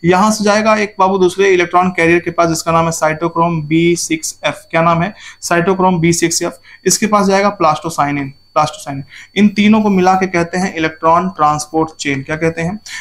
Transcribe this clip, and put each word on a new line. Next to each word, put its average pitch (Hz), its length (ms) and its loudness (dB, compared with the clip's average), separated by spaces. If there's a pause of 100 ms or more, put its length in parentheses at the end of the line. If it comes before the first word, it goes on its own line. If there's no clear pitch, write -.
यहाँ 180 260 4
से 214 140 -2
जाएगा 214 320 2
एक 208 220 -4
बाबू 190 200 2
दूसरे 185 320 2
इलेक्ट्रॉन 180 400 2
carrier 170 280 2
के 170 120 -6
पास, 170 180 0
जिसका 165 240 -4
नाम 165 140 2
है 165 60 -2
cytochrome 165 720 -2
B 165 340 2
six - 460 -8
F। 147 260 -6
क्या 165 120 0
नाम 165 200 2
है? 208 120 -6 (300)
cytochrome 185 560 0
B 170 120 4
six 170 300 -2
एफ़। 170 160 -6 (280)
इसके 190 200 0
पास 208 200 2
जाएगा 196 240 2
Plastocynin, 151 800 -2 (220)
प्लास्टोसाइनिन। 143 500 -4 (320)
इन 208 120 6
तीनों 208 340 2
को 208 80 0
मिला 185 240 4
के 185 120 0
कहते 175 320 -2
हैं 185 180 -4
electron 165 520 0
transport 156 640 -2
chain। 139 320 -6
क्या 151 140 -8
कहते 165 260 -4
हैं 175 120 -4 (260)